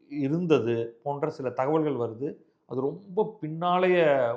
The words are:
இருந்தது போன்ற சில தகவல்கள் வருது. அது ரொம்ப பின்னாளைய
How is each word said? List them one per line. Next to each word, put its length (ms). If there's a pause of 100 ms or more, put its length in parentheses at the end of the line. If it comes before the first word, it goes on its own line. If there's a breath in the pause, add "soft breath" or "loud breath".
இருந்தது 960
போன்ற 280
சில 200
தகவல்கள் 440
வருது. 400 (320)
அது 140
ரொம்ப 600
பின்னாளைய 960